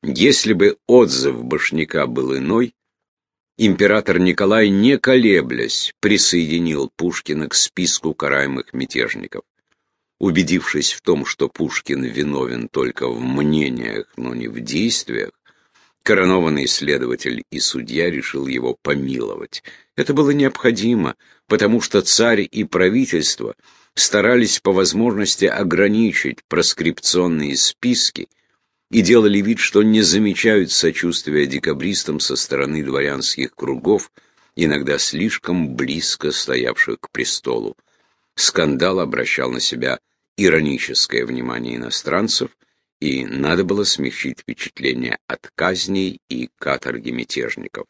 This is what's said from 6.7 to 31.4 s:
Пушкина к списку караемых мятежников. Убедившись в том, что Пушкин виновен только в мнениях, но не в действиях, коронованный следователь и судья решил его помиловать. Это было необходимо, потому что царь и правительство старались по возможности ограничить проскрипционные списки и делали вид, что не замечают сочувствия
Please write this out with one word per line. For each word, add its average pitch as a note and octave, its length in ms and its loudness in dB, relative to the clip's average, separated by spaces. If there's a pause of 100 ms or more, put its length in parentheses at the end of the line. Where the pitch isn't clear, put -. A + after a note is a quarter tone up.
Пушкина D#2 500 -4
к - 60 -10
списку - 600 -2
караемых C#2 600 -2
мятежников. A#1+ 720 -6 (720)
Убедившись E2 720 0
в - 80 -10
том, D2+ 260 0
что - 220 -4
Пушкин C#2 560 -6
виновен B1 640 -4
только B1 400 -4
в A#1 140 -4
мнениях, B1+ 840 -2 (100)
но A#1+ 180 -8
не A#1 140 -8
в A1 100 -12
действиях, B1 720 -4 (720)
коронованный F2+ 640 2
следователь B1+ 840 -4
и C#2 120 -8
судья C2+ 500 -2
решил C#2 360 -6
его B1 340 -4
помиловать. B1+ 840 -6 (320)
Это C#3 180 -2
было C#3+ 180 4
необходимо, A#2 840 2 (320)
потому G#2+ 340 2
что - 200 2
царь A2+ 480 2
и G#2+ 140 -4
правительство F2+ 920 0 (380)
старались A2 680 2
по G2+ 120 2
возможности F#2+ 760 0
ограничить G2+ 1000 2
проскрипционные E2 1080 0
списки - 720 -2 (600)
и A#2 120 4
делали G#2 380 6
вид, G#2 200 0
что - 240 4
не A2 180 6
замечают G2+ 680 2
сочувствия D#2+ 760 0